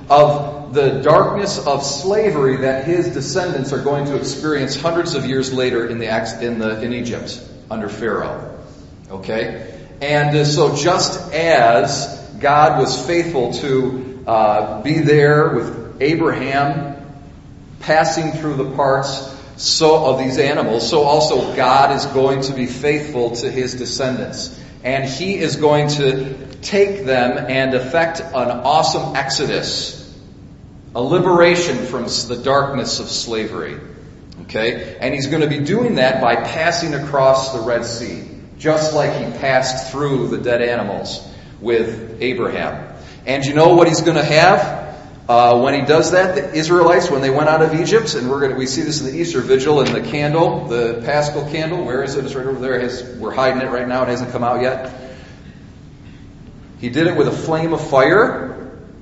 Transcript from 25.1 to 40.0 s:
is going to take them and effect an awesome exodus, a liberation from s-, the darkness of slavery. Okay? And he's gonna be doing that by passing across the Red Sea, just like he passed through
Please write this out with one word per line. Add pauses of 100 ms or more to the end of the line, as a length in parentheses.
is
going
to
take
them
and
effect
an
awesome
exodus, (960)
a
liberation
from
s-,
the
darkness
of
slavery. (640)
Okay?
And
he's
gonna
be
doing
that
by
passing
across
the
Red
Sea, (300)
just
like
he
passed
through